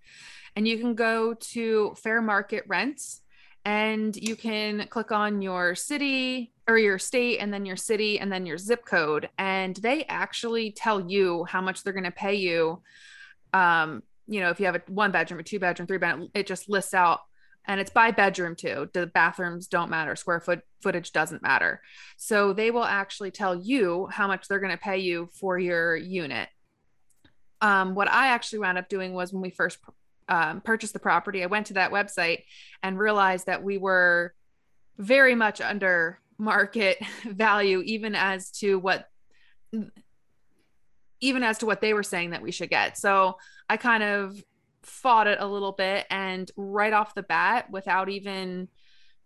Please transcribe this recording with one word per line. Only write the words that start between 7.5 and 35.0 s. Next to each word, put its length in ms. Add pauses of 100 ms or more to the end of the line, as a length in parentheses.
then 140
your 100
city 420
and 140
then 140
your 100
zip 300
code. 500
And 400
they 280
actually 680
tell 400
you 340
how 160
much 220
they're 100
gonna 180
pay 260
you. 460 (720)
Um, 500 (240)
you 140
know, 100
if 100
you 60
have 100
a 120
one 220
bedroom, 300
a 20
two 160
bedroom, 280
three 120
bedroom, 360
it 120
just 220
lists 260
out, 260 (460)
and 140
it's 100
by 200
bedroom 440
too. 380
The 140
bathrooms 600
don't 240
matter. 260
Square 240
foot, 200 (220)
footage 300
doesn't 300
matter. 380 (360)
So 360
they 180
will 140
actually 460
tell 240
you 580
how 160
much 180
they're 140
gonna 160
pay 220
you 340
for 260
your 380
unit. 520 (1120)
Um, 340
what 160
I 180
actually 320
wound 180
up 100
doing 260
was 180
when 100
we 80
first, 280 (500)
um, 320
purchased 320
the 60
property, 440
I 40
went 200
to 80
that 160
website 540 (380)
and 160
realized 480
that 160
we 160
were 560 (640)
very 360